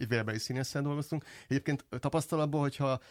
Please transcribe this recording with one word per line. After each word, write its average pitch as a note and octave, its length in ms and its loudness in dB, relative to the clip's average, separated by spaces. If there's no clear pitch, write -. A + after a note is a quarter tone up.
egy B2 60 -4
vélbeli A2 300 2
színésszel C3 440 -2
dolgoztunk. D3 440 -2
Egyébként, C#3 420 0
ö, B2 100 -6
tapasztalatból, D3+ 600 2
hogyha C3+ 380 2